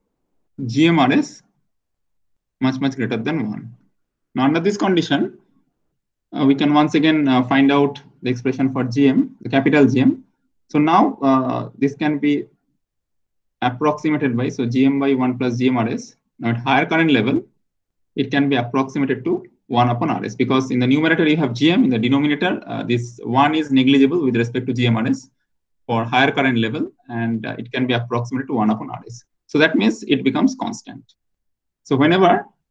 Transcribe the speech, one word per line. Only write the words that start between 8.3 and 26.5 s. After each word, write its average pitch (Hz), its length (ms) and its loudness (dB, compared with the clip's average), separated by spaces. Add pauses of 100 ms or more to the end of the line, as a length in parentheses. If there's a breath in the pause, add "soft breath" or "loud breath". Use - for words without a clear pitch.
for 131 120 -2
G 131 240 2
M, - 340 0
the 117 80 -10
capital 139 360 4
G 127 160 2
M. 269 220 2 (460)
So 156 80 -2
now, 165 440 2
uh, 127 560 0
this 135 180 -2
can 151 240 -2
be 147 260 -2 (1200)
approximated 147 720 -2
by, 127 120 -2
so 127 180 -4
G 131 180 2
M 139 140 2
by 139 160 2
one 127 220 -2
plus 123 200 -2
G 127 120 2
M 127 80 0
R 113 120 0
S. - 280 -10 (200)
Now 117 120 -4
at 117 80 -2
higher 131 280 0
current 165 240 0
level, 131 340 0 (720)
it 127 140 -4
can 143 180 0
be 139 100 0
approximated 131 680 -4
to - 180 -4 (240)
one 120 220 0
upon 123 220 -2
R 101 120 -6
S, 104 120 -8
because 131 340 -2
in 127 100 -2
the 123 60 0
numerator 160 420 2
you 151 100 2
have 135 160 -2
G 135 180 2
M, 247 120 2
in 135 60 2
the 120 80 0
denominator, 147 680 0
uh, 113 160 -8
this 117 400 -6
one 147 320 0
is 151 160 -2
negligible 135 520 4
with 120 120 0
respect 120 320 -2
to 127 60 -4
G 120 120 -2
M 113 120 2
R 117 100 -2
S - 220 -4 (580)
for 113 160 -2
higher 127 280 2
current 131 280 0